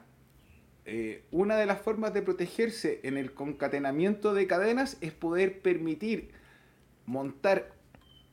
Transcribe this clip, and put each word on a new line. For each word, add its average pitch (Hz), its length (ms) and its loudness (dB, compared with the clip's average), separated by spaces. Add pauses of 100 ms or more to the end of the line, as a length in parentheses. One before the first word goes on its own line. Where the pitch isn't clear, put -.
(840)
eh, 110 460 -6
una 202 260 2
de 214 100 4
las 202 140 0
formas 214 320 -2
de 196 100 0
protegerse 190 800 -2
en 135 120 -2
el 131 180 -4
concatenamiento 147 1000 0
de 196 120 2
cadenas 220 540 2
es 160 120 -6
poder 185 500 0
permitir 170 680 0 (760)
montar 135 680 0 (600)